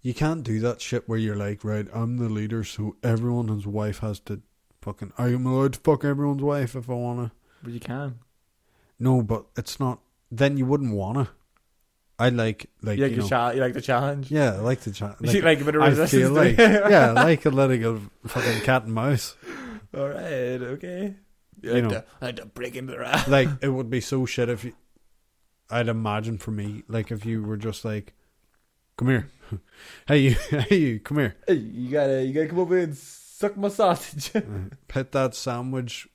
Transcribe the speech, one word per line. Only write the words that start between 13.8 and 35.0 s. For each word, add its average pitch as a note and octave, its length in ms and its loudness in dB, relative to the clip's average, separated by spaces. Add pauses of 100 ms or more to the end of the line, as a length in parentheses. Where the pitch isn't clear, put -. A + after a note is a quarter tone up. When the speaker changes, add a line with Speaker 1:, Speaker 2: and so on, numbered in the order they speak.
Speaker 2:
challenge? C3+ 500 -2
Speaker 1:
Yeah, D3 220 4
I F#2 60 -4
like B2 220 0
the A2 100 -8
cha-, G2+ 260 -8
Speaker 2:
<laughs> - 40 -12
You A#2 200 4
Speaker 1:
like, - 20 -2
Speaker 2:
like D#3+ 180 6
a C#3+ 40 -2
bit D3+ 100 0
of D3+ 60 6
Speaker 1:
I C#3 100 8
feel C3+ 100 4
Speaker 2:
resistance E3 300 4
Speaker 1:
like, - 260 6
Speaker 2:
there? G#3 340 8
<laughs> - 0 -
Speaker 1:
yeah, C#3 180 10
I A#2+ 140 4
like D#3+ 220 4
a D#3 40 6
little B2 520 2 (260)
fucking A#2+ 340 -2
cat C3 220 2
and A2+ 100 -6
mouse. B2 420 0 (640)
Speaker 2:
All C#3 120 -2
right, C#3+ 120 -8 (400)
okay. F3+ 540 -8 (460)
You - 80 -10
Speaker 1:
You A#2 40 0
Speaker 2:
like B2 100 4
Speaker 1:
know. A2 60 0
Speaker 2:
to, A2 160 -4 (160)
I C3 60 -8
like A#2+ 100 -10
to - 80 -16
break B2 300 -10
into C3 180 -10
the A#2+ 60 -12
ra- B2+ 260 -2
<laughs> - 20 -4
Speaker 1:
Like, C#3 220 4 (120)
it C#3 80 0
would C3 200 -2
be B2 120 -2
so C3 240 -2
shit A#2+ 240 -2
if A2 140 -6
you, B2 100 -12 (960)
I'd A#2 200 0
imagine A2 480 -2
for A2 140 -8
me, G#2 360 -6
like, A2 240 -4
if G#2+ 140 -8
you A2+ 180 -2
were G#2+ 140 -6
just G#2+ 260 -6
like, G#2+ 300 -6 (840)
"Come B2+ 120 2
here. B2 200 2 (220)
<laughs> G2+ 80 -10 (480)
Hey, D3 120 6
you, C3+ 120 6
<laughs> - 200 0
hey, G3+ 260 2
you, B2 220 2
come D3 180 -4
here." C3 180 0 (120)
Speaker 2:
Hey, F#3 80 4
you A#2 360 -6
gotta, C3+ 320 0
you C3 100 -4
gotta D#3 140 0
come E3+ 120 -2
over F3+ 180 2
and D#3+ 180 -2
suck - 640 -8
my G3+ 120 -2
sausage. F3+ 640 0
<laughs> - 20 -4
Speaker 1:
Uh, G2+ 400 -6 (120)
put C3 240 -6